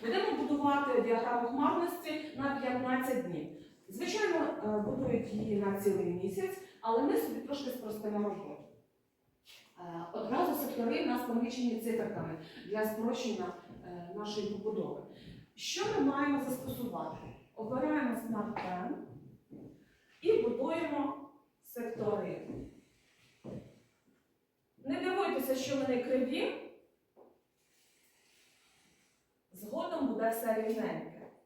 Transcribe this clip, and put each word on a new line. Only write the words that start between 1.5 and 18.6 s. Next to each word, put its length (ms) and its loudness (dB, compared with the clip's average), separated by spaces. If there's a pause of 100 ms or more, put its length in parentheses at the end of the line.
на 240 0
п'ятнадцять 680 0
днів. 160 -4 (420)
Звичайно, 480 0
е, 540 0
будують 420 0
її 220 0
на 260 2
цілий 240 4
місяць, 520 -2 (240)
але 220 4
ми 140 4
собі 220 0
трошки 300 -4
спростимо 600 -2
роботу. 340 -8 (1160)
Е, 340 -8
одразу 420 2
сектори 480 0
в 40 2
нас 200 2
помічені 540 2
циферками 560 -2 (280)
для 200 0
спрощення, 600 0 (400)
е, 300 -10
нашої 340 -4
побудови. 520 -2 (540)
Що 300 -2
ми 200 4
маємо 380 4
застосувати? 760 -4 (380)
Обираємо 600 2
Smart 380 -2
Pen 360 -4 (1300)